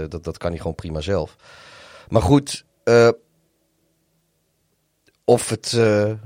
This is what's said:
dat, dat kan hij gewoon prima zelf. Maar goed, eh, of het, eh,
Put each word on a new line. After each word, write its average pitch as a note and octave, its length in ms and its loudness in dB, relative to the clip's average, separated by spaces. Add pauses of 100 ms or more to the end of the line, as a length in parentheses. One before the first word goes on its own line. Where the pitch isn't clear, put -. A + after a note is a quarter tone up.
dat, D#2+ 160 -14
dat E2 140 -10
kan F2 120 -6
hij E2+ 80 -8
gewoon E2 160 -8
prima D#2 260 -10
zelf. E2 360 -4 (720)
Maar A2+ 140 0
goed, C#3 420 0 (200)
eh, A#2 240 6 (2250)
of A#2+ 240 2
het, - 240 -6
eh, G#2+ 400 2 (120)